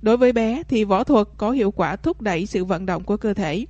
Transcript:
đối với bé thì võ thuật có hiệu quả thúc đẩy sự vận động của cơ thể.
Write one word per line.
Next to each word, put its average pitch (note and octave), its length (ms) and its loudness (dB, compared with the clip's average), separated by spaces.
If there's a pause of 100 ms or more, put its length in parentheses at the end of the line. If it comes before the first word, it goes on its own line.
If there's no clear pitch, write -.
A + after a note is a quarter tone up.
đối A3 140 4
với B3 160 6
bé A3+ 360 0
thì A3 160 2
võ G3+ 200 0
thuật A3 320 4
có G#3+ 140 -2
hiệu A#3 200 0
quả D#3 260 -2
thúc E4 260 -4
đẩy F#3 240 -2
sự F#3 180 -2
vận F#3 220 -4
động F3+ 180 -4
của G3+ 120 -2
cơ G#3+ 180 -2
thể. F#3+ 360 -4